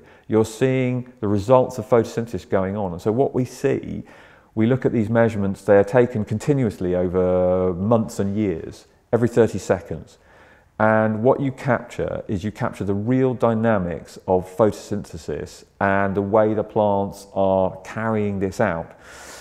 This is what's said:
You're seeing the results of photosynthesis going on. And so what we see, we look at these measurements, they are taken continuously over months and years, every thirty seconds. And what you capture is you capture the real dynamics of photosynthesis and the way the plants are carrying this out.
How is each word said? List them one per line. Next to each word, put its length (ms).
You're 160
seeing 760
the 80
results 500
of 80
photosynthesis 600
going 280
on. 160
And 80
so 120
what 220
we 100
see, 600
we 120
look 200
at 60
these 180
measurements, 520
they 160
are 60
taken 400
continuously 720
over 800
months 440
and 180
years, 500
every 160
thirty 300
seconds. 600
And 440
what 180
you 120
capture 760
is 180
you 60
capture 340
the 100
real 380
dynamics 920
of 300
photosynthesis 1080
and 340
the 80
way 300
the 120
plants 680
are 500
carrying 580
this 200
out. 380